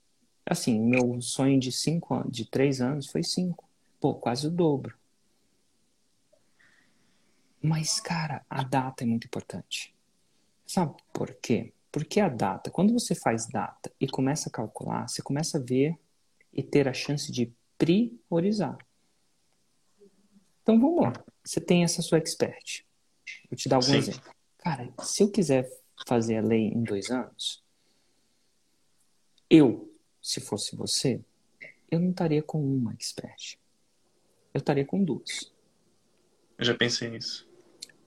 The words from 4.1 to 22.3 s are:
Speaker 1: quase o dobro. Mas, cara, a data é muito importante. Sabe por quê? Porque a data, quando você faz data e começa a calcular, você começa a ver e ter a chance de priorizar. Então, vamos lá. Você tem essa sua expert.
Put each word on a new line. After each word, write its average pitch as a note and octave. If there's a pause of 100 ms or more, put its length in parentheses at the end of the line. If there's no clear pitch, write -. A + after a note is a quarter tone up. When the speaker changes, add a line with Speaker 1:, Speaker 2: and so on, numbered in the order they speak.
Speaker 1:
quase B2+
o D#3+
dobro. E3 (2750)
Mas, D#3
cara, D#3+
a B2+
data C3
é A#2+
muito A#2
importante. - (720)
Sabe E3+ (180)
por -
quê? - (180)
Porque D#3+
a G3
data, G#2+
quando G#3
você A#3
faz A2+
data -
e C#3
começa C#3
a -
calcular, -
você -
começa D3+
a C#3
ver C3 (560)
e C#3
ter C#3+
a B2
chance -
de B2 (260)
priorizar. F3 (1900)
Então, A3+
vamos D#4
lá. B2+ (300)
Você -
tem F3
essa E3+
sua E3
expert. - (640)